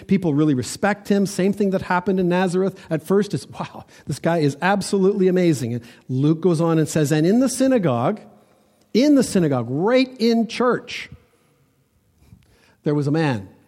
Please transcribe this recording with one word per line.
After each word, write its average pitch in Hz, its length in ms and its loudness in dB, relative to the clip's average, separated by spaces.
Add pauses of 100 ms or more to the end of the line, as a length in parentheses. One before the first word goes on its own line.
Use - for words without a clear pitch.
People 185 260 2
really 151 200 2
respect 202 520 -4
him. 202 180 2
Same 190 280 0
thing 196 180 -2
that 185 120 -2
happened 185 360 -2
in 180 100 0
Nazareth. 185 480 0 (140)
At 160 140 -4
first, 202 280 0
it's, - 140 -6
"Wow, - 380 -14 (240)
this 151 100 -6
guy 165 200 0
is 143 220 0
absolutely 190 680 0
amazing." 160 460 0
And 120 100 -8 (240)
Luke 147 320 0
goes 170 200 2
on 165 200 2
and 147 80 0
says, 151 240 0
"And 156 120 2
in 202 140 2
the 262 100 2
synagogue," 196 720 0 (720)
in 285 220 4
the 262 80 6
synagogue, 135 460 0
right 240 500 0
in 226 300 0
church, - 600 -4 (1700)
"there 151 120 -2
was 147 120 -2
a 143 60 -2
man 135 360 -2 (200)